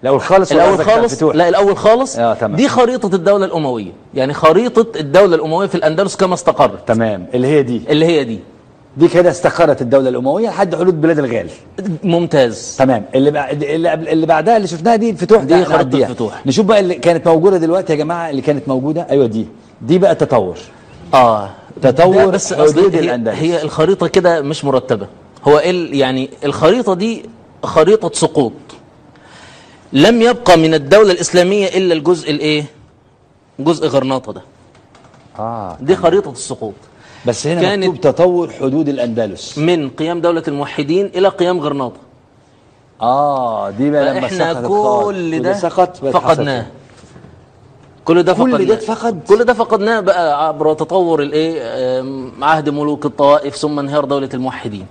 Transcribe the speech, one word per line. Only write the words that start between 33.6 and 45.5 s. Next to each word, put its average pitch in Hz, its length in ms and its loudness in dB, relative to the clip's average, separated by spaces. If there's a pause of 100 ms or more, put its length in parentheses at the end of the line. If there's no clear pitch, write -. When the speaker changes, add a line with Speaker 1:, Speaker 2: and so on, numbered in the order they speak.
Speaker 2:
غرناطة 131 460 -2
ده. - 80 -14 (960)
Speaker 1:
آه، 107 400 -10
Speaker 2:
دي 131 60 -12
Speaker 1:
تمام. 185 160 0
Speaker 2:
خريطة 175 300 2
السقوط. 113 420 -10 (520)
Speaker 1:
بس 120 220 -4
هنا 170 140 -2
Speaker 2:
كانت 190 240 0
Speaker 1:
مكتوب 165 160 -4 (140)
تطور 175 340 2
حدود 143 400 -2
الأندلس. 117 680 -6
Speaker 2:
من 156 320 0
قيام 165 320 -6
دولة 165 260 0
الموحدين 147 680 -4
إلى 185 120 2
قيام 180 320 0
غرناطة. 139 380 -6 (1040)
Speaker 1:
آه، 123 680 -2
دي 127 220 -2
بقى 139 200 2
لما 135 100 -4
Speaker 2:
فإحنا 165 320 -2
Speaker 1:
سقطت 120 140 -6
خالص. 208 380 0
Speaker 2:
كل 185 320 -6
Speaker 1:
كل 127 60 -4
Speaker 2:
ده 185 100 -2